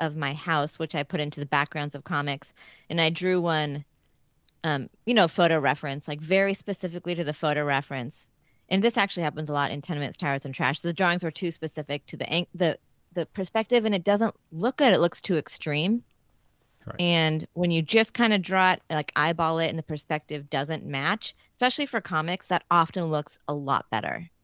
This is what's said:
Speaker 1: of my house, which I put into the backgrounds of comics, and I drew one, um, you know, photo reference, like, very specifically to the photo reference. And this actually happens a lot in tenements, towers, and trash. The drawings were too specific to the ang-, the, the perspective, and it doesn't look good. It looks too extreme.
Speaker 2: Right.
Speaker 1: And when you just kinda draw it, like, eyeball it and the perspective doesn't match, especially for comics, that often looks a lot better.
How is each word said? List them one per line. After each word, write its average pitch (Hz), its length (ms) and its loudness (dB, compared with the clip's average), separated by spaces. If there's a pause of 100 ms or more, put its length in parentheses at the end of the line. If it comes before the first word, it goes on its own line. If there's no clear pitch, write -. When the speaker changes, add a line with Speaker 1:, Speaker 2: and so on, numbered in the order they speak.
Speaker 1:
of 151 160 -2
my 143 180 -4
house, 151 440 -2
which 160 160 -6
I 147 100 -2
put 156 160 -4
into 147 200 -4
the 143 60 -6
backgrounds 147 480 0
of 139 100 -14
comics, 147 480 -4 (380)
and 170 100 0
I 160 100 4
drew 180 300 2
one, 151 440 0 (800)
um, 143 240 -2 (180)
you 240 80 2
know, 190 140 6
photo 165 320 4
reference, 139 480 -2
like, 147 120 -6
very 196 340 2
specifically 175 600 -8
to 165 100 -2
the 151 80 -4
photo 151 320 0
reference. 135 640 -4 (420)
And 190 120 2
this 226 140 2
actually 190 280 0
happens 151 240 -4
a 151 40 -4
lot 143 180 0
in 143 120 -6
tenements, 156 340 -6
towers, 139 280 -4
and 135 100 -8
trash. 139 260 0
The 170 120 -4
drawings 180 320 0
were 160 60 -2
too 170 220 -4
specific 151 540 -8
to - 100 -12
the - 160 -6
ang-, 175 220 -2
the, 170 240 0 (340)
the 165 140 -4
perspective, 220 580 0
and 214 100 2
it 175 100 -2
doesn't 202 300 2 (180)
look 190 260 -2
good. 262 140 6
It 143 80 6
looks 170 220 2
too 185 160 0
extreme. 160 640 -2 (840)
Speaker 2:
Right. - 140 -8
Speaker 1:
And 160 540 2
when 175 160 0
you 165 120 2
just 220 320 2
kinda 220 240 4
draw 185 340 4
it, - 180 -4
like, 151 260 -4
eyeball 165 420 0
it 165 100 2
and 160 100 -4
the 156 40 -4
perspective 151 680 -8
doesn't 147 340 -4
match, 143 500 -4 (160)
especially - 360 0
for 226 140 -2
comics, 170 480 -2
that 175 220 0
often 170 360 4
looks 151 320 -2 (100)
a 147 60 -2
lot 139 360 -2
better. 110 380 -4 (160)